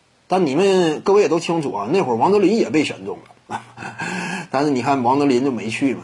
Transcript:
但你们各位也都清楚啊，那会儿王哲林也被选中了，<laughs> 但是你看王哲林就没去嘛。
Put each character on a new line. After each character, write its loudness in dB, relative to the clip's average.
但 2
你 0
们 2
各 2
位 6
也 2
都 2
清 -2
楚 -4
啊， -6
那 2
会 -2
儿 0
王 2
哲 4
林 2
也 0
被 2
选 -6
中 -8
了， -12
<laughs> -10
但 0
是 0
你 0
看 0
王 2
哲 2
林 2
就 0
没 -6
去 -2
嘛。 -10